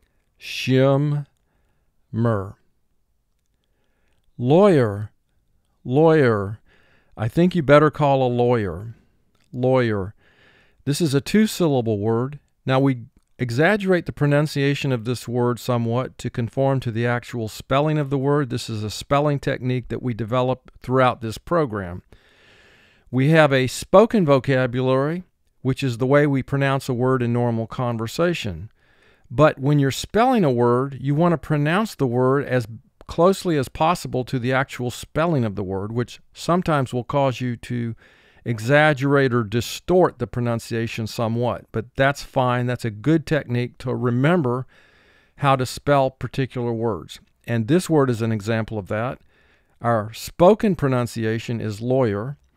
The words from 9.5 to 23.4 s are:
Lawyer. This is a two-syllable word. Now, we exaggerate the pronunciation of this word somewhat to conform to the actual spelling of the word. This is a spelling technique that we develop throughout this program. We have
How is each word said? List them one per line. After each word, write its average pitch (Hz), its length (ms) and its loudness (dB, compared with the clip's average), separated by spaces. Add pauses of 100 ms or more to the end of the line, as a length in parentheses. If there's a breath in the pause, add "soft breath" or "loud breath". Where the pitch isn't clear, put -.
Lawyer. 123 640 0 (680 soft breath)
This 143 160 -2
is 143 120 0
a 139 60 2
two-syllable 139 800 0
word. 117 400 -2 (260)
Now, 131 140 2
we 135 240 0 (340)
exaggerate 175 680 0
the - 80 -8
pronunciation 143 800 0
of 113 100 -4
this 120 240 -6
word 120 320 -2
somewhat 120 600 -2
to 123 100 -6
conform 135 500 -2
to 120 120 -4
the 117 140 -2
actual 120 440 -4
spelling 151 480 0
of 143 120 -2
the 143 80 -2
word. 143 320 0
This 120 200 -6
is 110 140 -6
a 107 60 -6
spelling 143 500 -2
technique 127 500 -4
that 113 120 -6
we 123 120 -4
develop 127 680 -4
throughout 127 400 2
this 113 180 -8
program. 104 680 -4 (1040 soft breath)
We 131 200 2
have 156 240 6